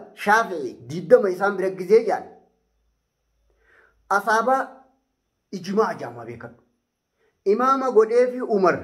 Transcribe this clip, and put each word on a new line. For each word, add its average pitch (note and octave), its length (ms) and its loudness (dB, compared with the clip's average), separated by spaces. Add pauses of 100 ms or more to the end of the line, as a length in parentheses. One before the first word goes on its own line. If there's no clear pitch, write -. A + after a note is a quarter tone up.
(140)
Shaafi'i, F#3 600 -2 (140)
diddama G3+ 420 2
isaan G3 260 -4
bira F#3 140 -2
gizee F#3 360 2
ja'an. C#3+ 180 -4 (1900)
Asaaba A3+ 460 0 (960)
ijmaa G3 420 -2
ja'ama A#2+ 300 -14
beekadhu. A#2 380 -18 (840)
Imaama C4 440 2
godhee A3 400 4
fi B3 120 -8
Umar F#3 420 2